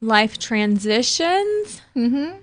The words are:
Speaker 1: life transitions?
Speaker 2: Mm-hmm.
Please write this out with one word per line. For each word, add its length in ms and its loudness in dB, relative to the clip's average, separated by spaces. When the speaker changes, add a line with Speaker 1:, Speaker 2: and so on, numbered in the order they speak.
Speaker 1:
life 360 2
transitions? 1400 0
Speaker 2:
Mm-hmm. 480 -2